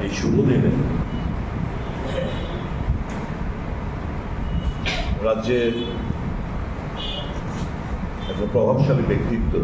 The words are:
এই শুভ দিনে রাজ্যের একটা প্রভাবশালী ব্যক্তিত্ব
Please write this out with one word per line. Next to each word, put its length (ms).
এই 60
শুভ 220
দিনে 400
রাজ্যের 440
একটা 240
প্রভাবশালী 540
ব্যক্তিত্ব 560